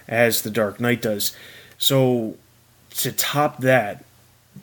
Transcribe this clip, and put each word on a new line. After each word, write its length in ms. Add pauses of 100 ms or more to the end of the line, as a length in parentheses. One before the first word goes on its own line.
as 360
The 80
Dark 280
Knight 240
does. 300 (460)
So 580 (600)
to 120
top 480
that, 460 (580)